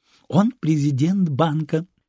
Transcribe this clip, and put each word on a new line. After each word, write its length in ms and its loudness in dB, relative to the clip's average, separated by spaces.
"Он 240 2
президент 800 0
банка", 560 -2